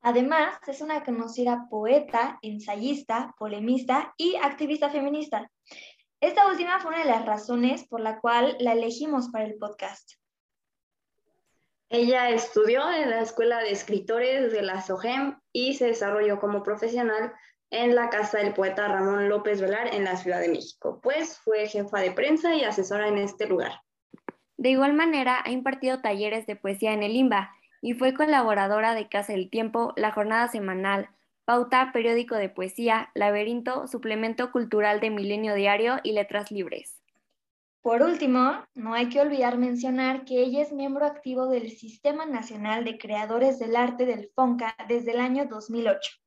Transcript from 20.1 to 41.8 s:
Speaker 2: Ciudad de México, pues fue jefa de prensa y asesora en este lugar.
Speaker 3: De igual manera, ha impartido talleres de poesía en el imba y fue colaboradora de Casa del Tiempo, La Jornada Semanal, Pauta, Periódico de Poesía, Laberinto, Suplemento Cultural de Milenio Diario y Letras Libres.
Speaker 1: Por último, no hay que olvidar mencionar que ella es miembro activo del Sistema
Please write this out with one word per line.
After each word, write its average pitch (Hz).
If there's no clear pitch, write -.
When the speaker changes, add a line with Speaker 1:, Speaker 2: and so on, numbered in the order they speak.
Speaker 2:
Ciudad 180
de 170
México, -
pues 302
fue 214
jefa 202
de 185
prensa 311
y 294
asesora 202
en 208
este 202
lugar. -
Speaker 3:
De 247
igual 262
manera, 294
ha -
impartido 262
talleres 214
de 208
poesía 202
en 214
el 214
imba 220
y 240
fue 262
colaboradora 226
de 214
Casa 202
del 185
Tiempo, 226
La 214
Jornada 220
Semanal, 196
Pauta, 247
Periódico 233
de 202
Poesía, 220
Laberinto, 226
Suplemento 226
Cultural 214
de 226
Milenio 208
Diario 208
y 214
Letras 208
Libres. -
Speaker 1:
Por 233
último, 285
no 226
hay 240
que 254
olvidar 262
mencionar 254
que 254
ella 254
es 294
miembro 277
activo 262
del 233
Sistema 294